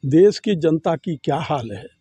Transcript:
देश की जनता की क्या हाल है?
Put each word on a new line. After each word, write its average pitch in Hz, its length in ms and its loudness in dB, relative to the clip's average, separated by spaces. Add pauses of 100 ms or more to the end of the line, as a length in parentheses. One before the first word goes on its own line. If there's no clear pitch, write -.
देश 170 340 4
की 208 180 -2
जनता 160 400 0
की 160 200 -8
क्या 143 220 -4
हाल 131 340 -6
है? 101 140 -14 (140)